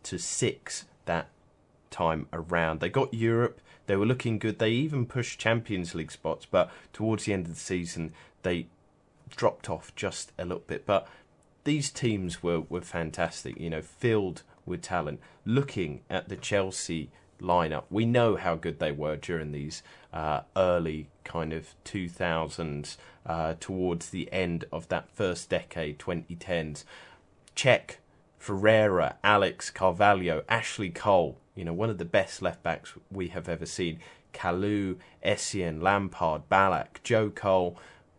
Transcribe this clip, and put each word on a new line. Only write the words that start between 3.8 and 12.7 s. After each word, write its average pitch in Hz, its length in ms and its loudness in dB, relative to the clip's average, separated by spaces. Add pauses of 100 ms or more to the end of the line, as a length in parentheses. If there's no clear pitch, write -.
They 98 100 2
were 101 80 4
looking 117 340 0
good. 107 200 -2
They 113 140 4
even 135 340 0
pushed - 340 -4
Champions 110 540 0
League 80 180 -6
spots, - 320 -6
but 90 260 4 (220)
towards 107 320 0
the 104 80 0
end 92 140 0
of 82 80 -10
the - 60 -12
season, 85 520 -4 (300)
they 87 240 0 (640)
dropped - 400 0
off - 260 -8
just - 420 -6
a 90 60 -6
little 90 220 -6
bit. - 180 -6
But 98 240 2 (560)
these 147 260 0
teams 98 520 -2
were, 85 180 2
were 85 220 -6